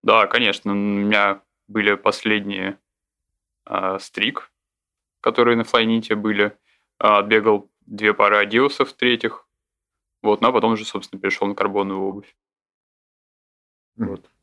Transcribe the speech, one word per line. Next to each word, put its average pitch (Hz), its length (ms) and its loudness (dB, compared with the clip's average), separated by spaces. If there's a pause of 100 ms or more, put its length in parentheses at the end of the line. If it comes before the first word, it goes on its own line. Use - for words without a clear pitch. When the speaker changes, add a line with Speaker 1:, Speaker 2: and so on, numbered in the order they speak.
Speaker 1:
Да, 110 240 4
конечно. 104 440 0
У 101 40 -2
меня 101 640 0 (260)
были 104 280 0
последние, 101 800 -2 (880)
а, 95 340 -4
стрик, - 520 -6 (720)
которые 120 360 2
на 113 60 -2
Флайните 113 520 0
были. 104 380 -2 (440)
А, 104 240 4
бегал 107 480 2 (160)
две 104 280 0
пары 104 240 4
адиосов 113 560 0
третьих. 120 540 -4 (760)
Вот, 104 180 2
ну, 117 80 4
а - 20 2
потом 113 220 2
уже, 107 120 -6
собственно, 95 360 -12
перешел 101 260 -2
на 101 80 -4
карбоновую 98 540 -4
обувь. 101 260 -16 (1600)
Speaker 2:
Мгм. 110 160 -6
Speaker 1:
Вот. 92 140 -14 (180)